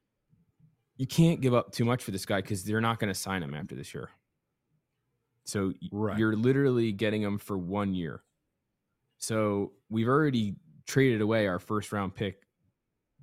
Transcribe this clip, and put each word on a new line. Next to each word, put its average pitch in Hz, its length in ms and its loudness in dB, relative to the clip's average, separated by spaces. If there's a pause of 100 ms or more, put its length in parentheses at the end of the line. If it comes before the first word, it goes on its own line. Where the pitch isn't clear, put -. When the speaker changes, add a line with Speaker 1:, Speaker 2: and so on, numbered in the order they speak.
(960)
Speaker 1:
You 131 100 -4
can't 165 340 4
give 127 120 4
up - 180 2
too 120 140 0
much 117 180 0
for - 80 -6
this 95 140 -4
guy 98 160 0
'cause 95 220 -6
they're 107 180 0
not 117 180 0
gonna 101 160 -2
sign 95 260 -4
him 71 140 -8
after 76 200 -10
this - 180 -14
year. - 160 -10 (1400)
So 98 220 -2 (140)
y-, 90 100 -10
Speaker 2:
Right. 104 280 -2
Speaker 1:
you're 110 160 2
literally 123 560 2
getting 107 320 0
him 104 160 -2
for - 180 -6
one 95 380 -2
year. 80 260 -6 (960)
So 104 540 -2 (180)
we've 113 180 0
already 127 500 2 (280)
traded 127 360 4
away 107 260 2
our 90 100 0
first 104 340 -4
round 98 220 -2
pick. 98 300 -6 (800)